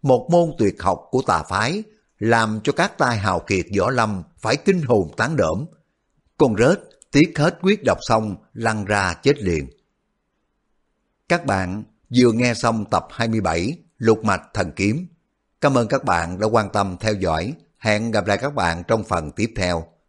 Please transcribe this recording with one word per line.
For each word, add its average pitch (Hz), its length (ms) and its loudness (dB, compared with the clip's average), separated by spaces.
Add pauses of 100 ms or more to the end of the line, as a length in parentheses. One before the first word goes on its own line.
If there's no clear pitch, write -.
một 127 300 2
môn 170 260 4
tuyệt 101 240 0
học 90 300 -2
của 127 160 0
tà 82 220 2
phái, 123 340 -2 (360)
làm 110 440 2
cho 143 100 0
các 180 240 -2
tai 123 200 0
hào 95 220 0
kiệt 92 260 -2 (140)
võ 98 100 2
lâm 107 340 -2 (160)
phải 113 180 0
kinh 180 240 0
hồn 110 360 2
tán 139 180 0
đỡm. 92 300 0 (720)
Con 123 200 4
rết 143 220 4 (320)
tiếc 156 280 2
hết 156 220 2
huyết 196 240 2
độc 104 160 2
xong, 110 340 0 (180)
lăn 110 320 -4
ra 98 280 0
chết 139 280 0
liền. 80 280 -2 (1600)
Các 170 160 0
bạn 98 380 -2 (320)
vừa 123 160 6
nghe 120 220 0
xong 113 380 -2
tập - 200 -2
hai 117 160 -4
mươi 110 140 0
bảy 90 360 -2 (200)
Lục 110 260 2
Mạch 98 180 0 (120)
Thần 95 180 -4
Kiếm. 113 360 -2 (540)
Cảm 139 160 2
ơn 117 100 2
các 135 160 -2
bạn 87 360 -2
đã 107 80 0
quan 107 220 0
tâm 95 300 -2
theo 110 140 -2
dõi. 92 400 -2 (240)
Hẹn 110 340 -2
gặp 104 160 0
lại 101 100 2
các 143 180 -4
bạn 87 320 -2
trong 113 160 0
phần 78 280 -4
tiếp 117 240 -4
theo. 87 320 -2 (200)